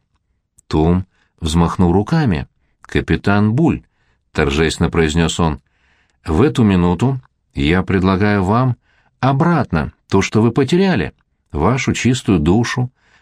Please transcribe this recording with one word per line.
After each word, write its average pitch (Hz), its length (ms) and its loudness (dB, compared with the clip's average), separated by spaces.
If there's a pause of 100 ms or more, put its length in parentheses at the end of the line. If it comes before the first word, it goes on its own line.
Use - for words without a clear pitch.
(680)
Том 85 400 0 (340)
взмахнул 85 520 0
руками. 101 560 0 (340)
«Капитан 104 680 -2
Буль», 123 320 0 (480)
торжественно 71 580 0
произнёс 82 500 0
он, 78 200 -2 (640)
«в 87 180 0
эту 139 200 0
минуту 98 580 0 (340)
я 92 280 0
предлагаю 95 600 0
вам 120 320 0 (440)
обратно 135 720 -2 (160)
то, 95 140 2
что 107 200 0
вы 117 100 2
потеряли, 147 600 0 (400)
вашу 120 400 -2
чистую 117 460 0
душу, 117 520 0 (320)